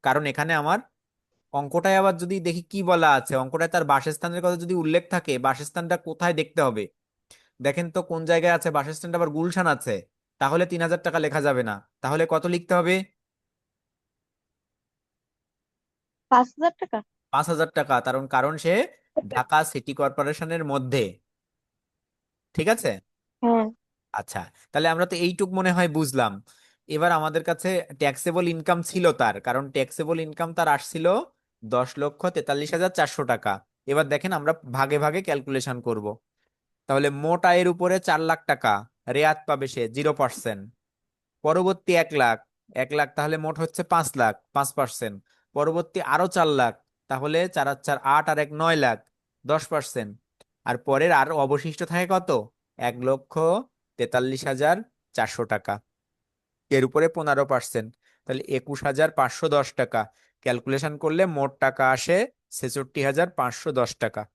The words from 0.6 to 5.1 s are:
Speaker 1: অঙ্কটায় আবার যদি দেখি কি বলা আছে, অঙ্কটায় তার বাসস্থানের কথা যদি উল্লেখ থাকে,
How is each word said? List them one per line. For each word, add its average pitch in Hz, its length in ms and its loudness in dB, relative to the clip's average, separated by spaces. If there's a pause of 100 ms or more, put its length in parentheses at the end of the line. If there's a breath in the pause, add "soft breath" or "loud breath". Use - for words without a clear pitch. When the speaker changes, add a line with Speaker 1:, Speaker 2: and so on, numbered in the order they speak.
Speaker 1:
অঙ্কটায় 170 460 2
আবার 190 180 4
যদি 175 220 -4
দেখি 170 300 -4
কি 196 140 -6
বলা 170 300 4
আছে, 131 220 0
অঙ্কটায় 156 380 -2
তার 170 120 2
বাসস্থানের 156 580 0
কথা 180 140 2
যদি 175 180 -4
উল্লেখ 165 340 2
থাকে, 170 300 -2